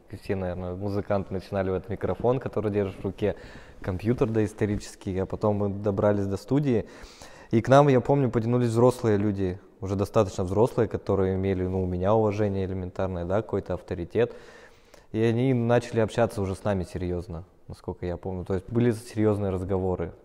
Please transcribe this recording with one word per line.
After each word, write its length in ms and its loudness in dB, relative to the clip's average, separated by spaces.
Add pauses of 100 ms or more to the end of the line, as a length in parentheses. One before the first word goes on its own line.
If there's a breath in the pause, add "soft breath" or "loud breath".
(100)
и 60 -12
все, 200 -4
наверное, 380 -6
музыканты 580 -4
начинали 380 -4
в 40 0
этот 160 -4
микрофон, 500 -2
который 300 -4
держишь 300 -2
в 40 -8
руке, 300 -2 (460 loud breath)
компьютер 480 -2
доисторический, 920 -2
а 40 -2
потом 300 0
мы 140 0
добрались 560 0
до 100 -2
студии. 480 0 (680 loud breath)
И 100 4
к 80 0
нам, 200 8
я 120 6
помню, 300 2
потянулись 380 2
взрослые 480 4
люди, 420 0 (220)
уже 160 -4
достаточно 480 2
взрослые, 440 2
которые 460 0
имели, 320 0
ну, 160 -2
у 40 0
меня 280 0
уважение 500 2
элементарное, 600 -4
да, 180 0
какой-то 320 -4
авторитет. 580 -2 (800 loud breath)
И 80 -2
они 340 4
начали 460 2
общаться 420 0
уже 120 -2
с 100 -10
нами 200 0
серьезно, 600 -6 (240)
насколько 380 -10
я 100 -4
помню. 280 -8
То 100 -2
есть 140 -4
были 240 2
серьезные 580 0
разговоры. 640 -2 (120)